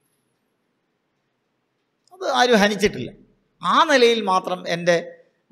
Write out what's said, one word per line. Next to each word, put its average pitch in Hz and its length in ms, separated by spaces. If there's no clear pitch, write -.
അത് 370 180
ആരും 247 240
ഹനിച്ചിട്ടില്ല. 196 680
ആ 226 200
നിലയിൽ 240 380
മാത്രം 185 460
എൻ്റെ 170 560